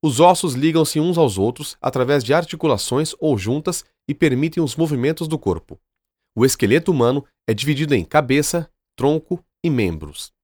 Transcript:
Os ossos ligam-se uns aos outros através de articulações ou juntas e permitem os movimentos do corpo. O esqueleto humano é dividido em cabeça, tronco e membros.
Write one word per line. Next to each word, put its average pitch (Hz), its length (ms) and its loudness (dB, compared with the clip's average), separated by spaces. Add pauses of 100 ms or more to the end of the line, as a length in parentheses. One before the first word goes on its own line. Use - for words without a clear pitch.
Os 135 160 0
ossos 175 340 4
ligam-se 156 460 0
uns 170 160 0
aos 127 220 2
outros 120 420 -4
através 131 420 0
de 120 120 0
articulações 156 840 -2
ou 147 200 0
juntas 135 460 -4 (220)
e - 80 -4
permitem 156 480 0
os 139 140 -4
movimentos 156 500 -2
do 156 120 -4
corpo. - 420 -6 (560)
O 113 80 4
esqueleto 139 460 2
humano 131 340 2 (240)
é 113 60 2
dividido 143 400 0
em 143 100 0
cabeça, 147 680 0 (260)
tronco 151 460 -2 (220)
e 170 60 2
membros. 82 640 -4 (120)